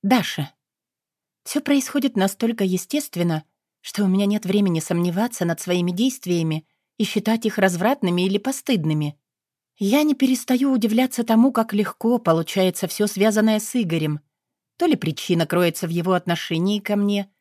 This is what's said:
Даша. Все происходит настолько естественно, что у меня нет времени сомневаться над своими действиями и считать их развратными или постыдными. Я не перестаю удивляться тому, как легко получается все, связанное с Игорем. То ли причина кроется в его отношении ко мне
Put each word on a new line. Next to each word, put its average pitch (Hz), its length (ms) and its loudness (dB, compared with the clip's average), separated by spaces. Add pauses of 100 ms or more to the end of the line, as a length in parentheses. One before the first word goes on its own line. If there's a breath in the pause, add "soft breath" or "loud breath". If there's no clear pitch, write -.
Даша. 196 500 0 (880)
Все - 200 -4
происходит 277 560 0
настолько 220 440 0
естественно, 180 800 -2 (360)
что - 240 -4
у 190 40 2
меня 196 180 2
нет 214 180 -2
времени 185 360 2
сомневаться 180 680 -2
над 165 120 -2
своими 180 320 -2
действиями 175 760 -2 (320)
и 220 60 0
считать 226 420 -2
их 208 100 -2
развратными 190 720 2
или 196 100 0
постыдными. 156 840 -2 (600)
Я 220 240 2
не 302 120 2
перестаю 262 560 2
удивляться 233 540 0
тому, 226 260 4
как 226 220 -2
легко 226 460 0
получается 175 680 0
все, 208 180 -2
связанное 214 520 2
с - 160 -8
Игорем. 160 460 -2 (560)
То 339 80 -2
ли 311 120 4
причина 165 500 -2
кроется 170 400 0
в 160 40 -4
его 170 220 0
отношении 175 680 -2
ко 208 160 -2
мне 202 340 0 (100)